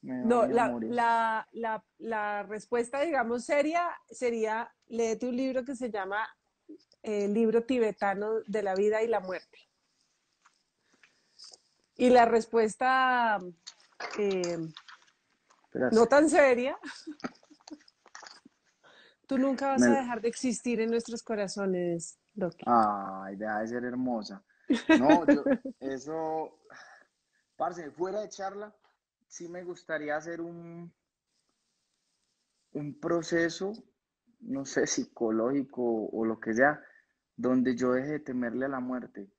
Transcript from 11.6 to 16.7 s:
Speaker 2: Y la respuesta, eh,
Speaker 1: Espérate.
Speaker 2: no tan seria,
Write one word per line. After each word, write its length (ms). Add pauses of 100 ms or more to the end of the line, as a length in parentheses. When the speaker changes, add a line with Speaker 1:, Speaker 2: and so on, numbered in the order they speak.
Speaker 2:
Y 160
la 140
respuesta, 1120 (800)
eh, 380 (1080)
Speaker 1:
Espérate. 300
Speaker 2:
no 120
tan 220
seria, 540